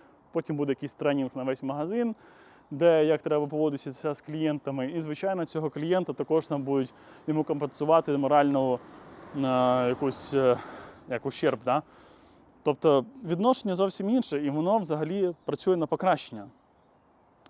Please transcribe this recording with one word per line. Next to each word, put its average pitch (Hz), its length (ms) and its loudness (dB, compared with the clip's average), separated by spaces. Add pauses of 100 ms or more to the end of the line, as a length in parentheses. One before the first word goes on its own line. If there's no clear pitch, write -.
(320)
потім 160 260 -4
буде 143 140 0
якийсь 139 240 -6
тренінг 139 400 0
на 127 80 -6
весь 131 200 -4
магазин, 180 520 -4 (560)
де 160 340 6
як 151 160 2
треба 151 260 0
поводитися 147 640 -4
з - 80 -12
клієнтами. 151 680 -4
І, 165 100 -6
звичайно, 165 440 -4
цього 156 240 -4
клієнта 165 440 -2
також 151 340 0
там 139 160 -4
будуть 135 300 0 (340)
йому 151 160 0
компенсувати 147 720 0
моральну, 139 640 4 (560)
е, 143 40 -6 (480)
якусь, 127 460 -2
е, 127 240 4 (520)
як 120 160 -4
ущерб, 131 400 0
да? 135 160 2 (800)
Тобто 139 420 4 (180)
відношення 190 520 0
зовсім 190 340 -2
інше, 160 360 0
і 143 40 0
воно 165 280 0
взагалі 170 560 -2 (120)
працює 180 300 0
на 160 120 -2
покращення. 139 600 -2 (1000)